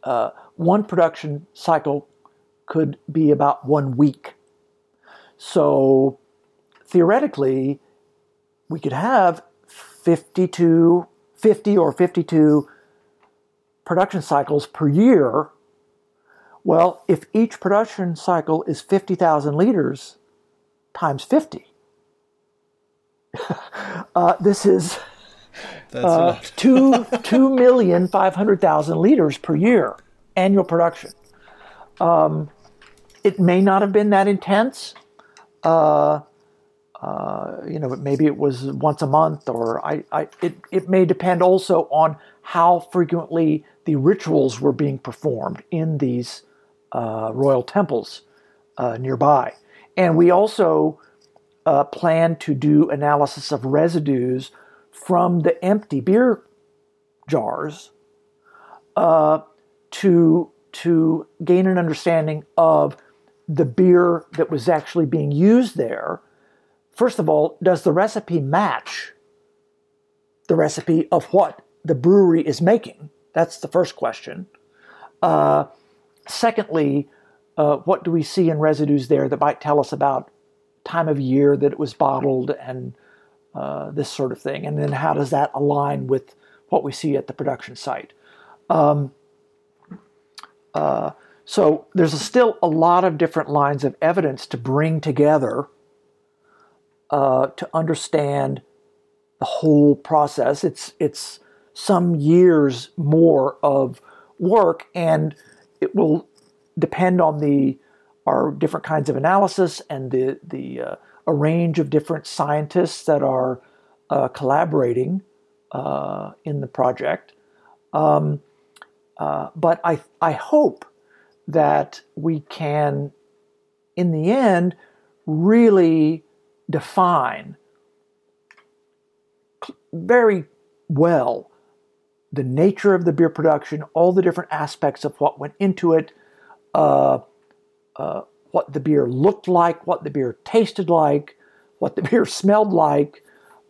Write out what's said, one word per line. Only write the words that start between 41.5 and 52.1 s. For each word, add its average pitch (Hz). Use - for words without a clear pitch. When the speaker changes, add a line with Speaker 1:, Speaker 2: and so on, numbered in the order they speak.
Speaker 1:
on 156
how 175
frequently 160
the 156
rituals 139
were 143
being 139
performed -
in 160
these, 123
uh, 110
royal 135
temples, 147
uh, 117
nearby. 131
And 170
we 170
also, 175
uh, 143
plan 165